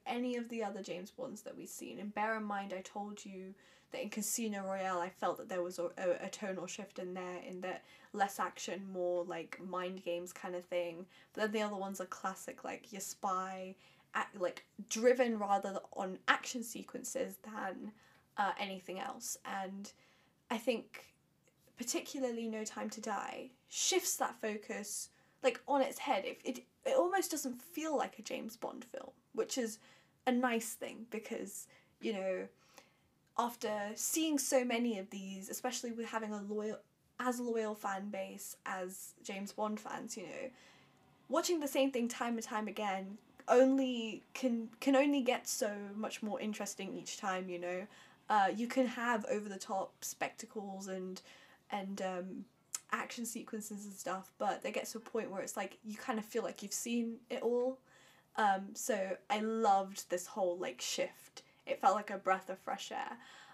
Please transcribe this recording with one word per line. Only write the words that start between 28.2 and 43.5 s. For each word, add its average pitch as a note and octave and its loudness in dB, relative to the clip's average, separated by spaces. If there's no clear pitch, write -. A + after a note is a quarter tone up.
James - -6
Bond - -6
film, - -10
which A3 0
is A3 0
a B3+ 8
nice A#3+ 2
thing - -8
because, - -6
you A3+ 0
know, F#3+ 0
after A#3 2
seeing D#4+ 2
so B3+ 4
many A#3 2
of G3 -8
these, G3 -8
especially A#3+ -4
with A3+ -4
having A3 -2
a G#3 -4
loyal, G#3 -2
as B3 2
loyal A3+ 0
fan G3+ -4
base G3 -6
as F#3+ -6
James G3+ -6
Bond G#3+ 0
fans, - -8
you F#3 -8
know, - -8
watching E4 4
the C#4+ 0
same C4+ 6
thing A#3+ 2
time A#3+ 0
and A3 0
time G#3+ -2
again G3+ -2
only B3+ 8